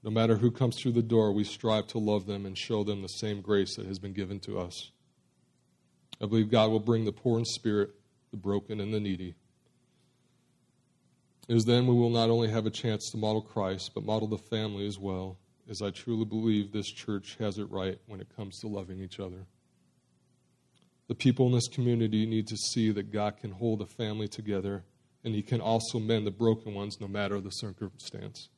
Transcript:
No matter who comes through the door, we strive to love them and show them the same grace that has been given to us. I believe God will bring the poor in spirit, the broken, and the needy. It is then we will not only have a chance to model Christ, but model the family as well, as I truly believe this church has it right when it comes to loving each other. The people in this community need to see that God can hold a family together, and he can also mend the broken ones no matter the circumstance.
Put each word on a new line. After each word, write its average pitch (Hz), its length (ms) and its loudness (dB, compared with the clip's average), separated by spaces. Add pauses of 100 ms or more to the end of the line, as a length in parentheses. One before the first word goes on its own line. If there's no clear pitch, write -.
No 110 80 -4
matter 113 260 4
who 117 140 4
comes 117 280 0
through 127 120 0
the 117 100 4
door, 110 320 4
we 104 100 2
strive 107 440 0
to - 100 -6
love 104 300 2
them 101 180 -6
and 95 120 -8
show 107 260 0
them 101 180 -4
the 95 60 -10
same 104 340 -6
grace 98 340 2
that 98 120 -8
has 95 120 -6
been 98 140 -8
given 98 280 -4
to 101 180 -6
us. 87 320 -8 (1300)
I 107 60 -4
believe 107 240 4
God 110 180 6
will 110 100 4
bring 113 260 2
the 104 60 0
poor 117 280 0
in 117 60 0
spirit, 104 440 0 (420)
the 110 60 -10
broken, 101 420 -2
and 104 140 -4
the 107 60 0
needy. 95 360 -4 (2000)
It 120 80 4
is 110 100 6
then 120 220 6
we 123 80 8
will 117 160 6
not 113 180 4
only 117 200 4
have 110 180 0
a 107 40 0
chance 107 380 -4
to - 80 -8
model 107 240 2
Christ, 95 540 -4
but 104 100 -6
model 107 220 0
the 107 100 -2
family 104 480 -4
as 98 140 -6
well, 95 400 -6 (300)
as 104 120 -8
I 101 80 -2
truly 113 360 -2
believe 107 460 2
this 104 200 -6
church - 480 -6
has 101 180 -2
it 101 140 -6
right 95 340 -4
when 101 160 -14
it - 140 -18
comes 98 240 -12
to 110 80 -10
loving 95 320 -8
each 95 200 -12
other. 95 280 -10 (1600)
The 117 80 -2
people 127 320 6
in 123 60 6
this 120 140 2
community 113 600 2
need 110 200 -2
to 110 80 -8
see 110 360 0
that 101 200 -2
God 104 260 -2
can 104 140 -10
hold 107 300 -2
a 104 60 -6
family 107 400 -4
together, 101 560 -4 (400)
and 110 100 -2
he 104 80 0
can 117 180 0
also 113 380 2
mend 110 300 2
the 101 40 -2
broken 110 440 2
ones 101 260 -6
no 104 60 -8
matter 101 340 -2
the 95 80 -8
circumstance. - 1080 -10